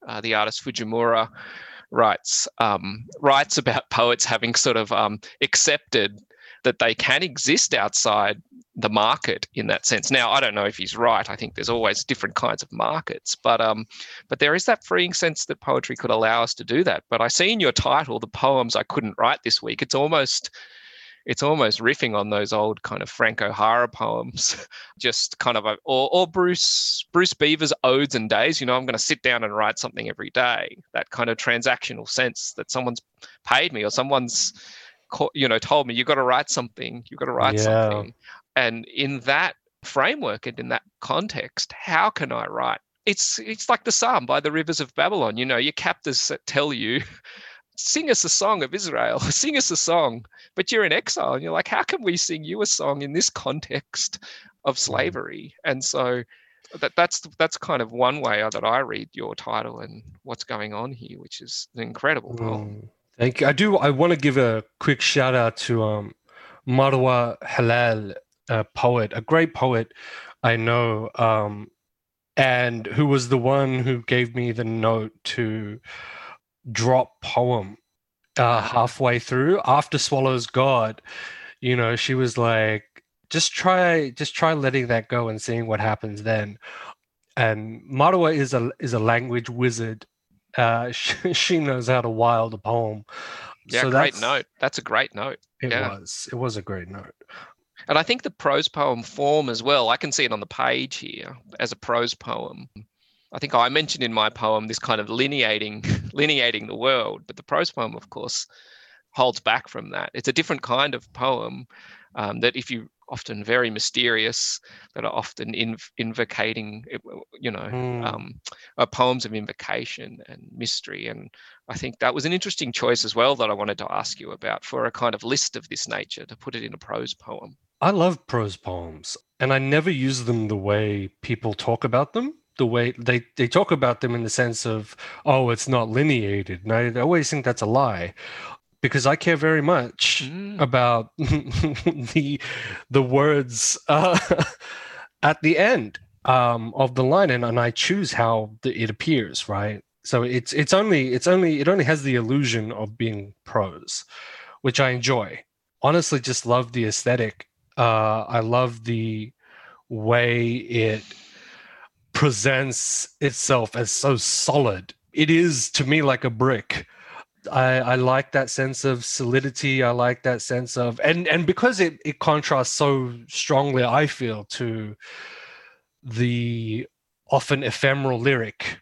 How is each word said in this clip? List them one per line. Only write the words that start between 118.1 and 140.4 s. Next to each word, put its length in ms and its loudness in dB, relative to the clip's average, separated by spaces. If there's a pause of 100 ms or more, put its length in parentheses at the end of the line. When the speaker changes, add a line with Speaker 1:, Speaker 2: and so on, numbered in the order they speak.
Speaker 1:
uh, 80 2
poems 380 0
of 100 -8
invocation 840 -8 (100)
and 140 -20 (140)
mystery. 520 -8
And 220 -12 (380)
I 60 -10
think 240 -10
that 160 2
was 120 -4
an 60 0
interesting 400 -4
choice 320 0
as 100 -4
well 220 4
that 140 0
I 40 -2
wanted 240 -4
to 140 -8
ask 280 -6
you 120 -14
about 320 -6
for 220 -4
a 60 -2
kind 220 -2
of 100 -12
list 320 -2
of 120 -14
this 200 -8
nature, 380 -8
to 100 -18
put 180 -12
it 100 -10
in 100 -12
a 40 -18
prose 360 -8
poem. 420 -16 (240)
Speaker 2:
I 100 4
love 360 0
prose 300 -2
poems, 600 -10 (240)
and 120 2
I 60 4
never 320 2
use 340 -2
them 240 0
the 80 -2
way 520 0 (140)
people 320 -4
talk 300 -2
about 280 0
them, 220 -4 (240)
the 80 2
way 320 0
they, 260 0 (120)
they 100 2
talk 240 2
about 300 2
them 160 -2
in 80 -4
the 60 -4
sense 360 -2
of, 300 -6 (280)
"Oh, 260 4
it's 180 -2
not 200 2
lineated." 760 0
And 80 -2
I 280 0
always 300 2
think 140 -4
that's 180 0
a 40 0
lie, 480 0 (640)
because 260 0
I 100 6
care 200 2
very 260 2
much 640 2
Speaker 1:
Mm. 340 -10